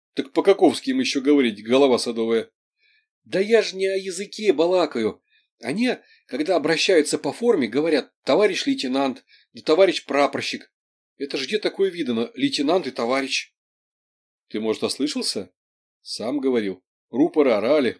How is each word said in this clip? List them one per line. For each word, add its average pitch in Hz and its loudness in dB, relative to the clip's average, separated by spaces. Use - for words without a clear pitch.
"Так - -6
по-каковски 165 2
им 131 0
еще 131 -2
говорить, 120 2
голова 127 4
садовая?" 113 -2
Да 139 -4
я 214 2
ж - -8
не 190 -2
о 196 -2
языке 196 -2
балакаю. 151 0
Они, 190 -2
когда 156 -2
обращаются 156 2
по 139 -4
форме, 202 0
говорят: 143 0
"Товарищ 185 2
лейтенант", 135 -2
да 117 -20
"товарищ 170 2
прапорщик". 131 -2
Это 143 -8
ж 131 -6
где 208 -2
такое 190 -2
видано, 123 -4
лейтенант 139 0
и 127 -8
товарищ? 131 -4
Ты, 107 -8
может, 110 -2
ослышался? 123 -6
Сам 127 -8
говорил. 117 -2
Рупоры 143 2
орали, 117 2